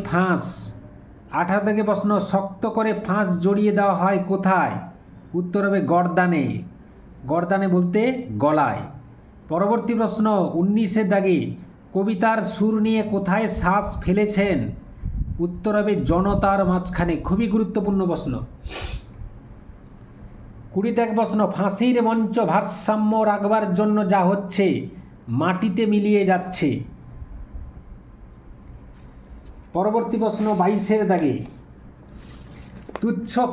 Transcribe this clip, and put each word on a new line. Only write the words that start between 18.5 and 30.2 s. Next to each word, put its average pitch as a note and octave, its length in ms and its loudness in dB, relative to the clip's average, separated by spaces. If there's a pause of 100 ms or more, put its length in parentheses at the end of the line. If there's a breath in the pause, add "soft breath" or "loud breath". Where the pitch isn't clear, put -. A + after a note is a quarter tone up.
কুড়ি G#3 220 0
থেকে A3+ 220 2
প্রশ্ন, G#3+ 260 2 (100)
ফাঁসির G3+ 520 2
মঞ্চ A3+ 380 2
ভারসাম্য G#3+ 720 0 (100)
রাখবার G#3 420 2 (100)
জন্য G#3+ 240 2 (100)
যা G3 160 4
হচ্ছে, G3 420 2 (640 loud breath)
মাটিতে F3+ 580 0
মিলিয়ে G#3 380 4
যাচ্ছে। F3+ 440 0 (3000)
পরবর্তী G#3+ 460 0
প্রশ্ন G#3+ 360 0